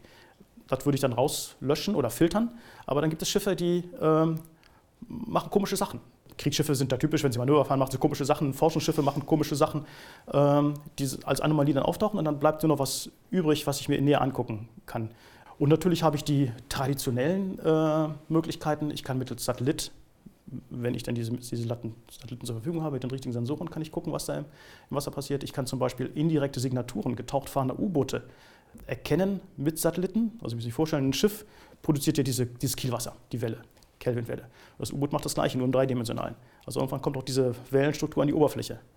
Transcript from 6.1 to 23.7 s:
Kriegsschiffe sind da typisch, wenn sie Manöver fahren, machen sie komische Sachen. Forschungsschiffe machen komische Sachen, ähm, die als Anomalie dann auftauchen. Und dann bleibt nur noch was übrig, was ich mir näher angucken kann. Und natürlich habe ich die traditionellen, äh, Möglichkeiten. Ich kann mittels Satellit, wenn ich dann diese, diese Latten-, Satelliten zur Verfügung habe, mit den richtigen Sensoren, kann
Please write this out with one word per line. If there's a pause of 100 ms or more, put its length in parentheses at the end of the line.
Kriegsschiffe
sind
da
typisch,
wenn
sie
Manöver
fahren,
machen
sie
komische
Sachen.
Forschungsschiffe
machen
komische
Sachen, (460)
ähm, (240)
die (160)
als
Anomalie
dann
auftauchen.
Und
dann
bleibt
nur
noch
was (220)
übrig,
was
ich
mir
näher
angucken (160)
kann. (480)
Und
natürlich
habe
ich
die (180)
traditionellen,
äh, (200)
Möglichkeiten.
Ich
kann
mittels
Satellit, (800)
wenn
ich
dann
diese,
diese
Latten-, (160)
Satelliten
zur
Verfügung
habe,
mit
den
richtigen
Sensoren,
kann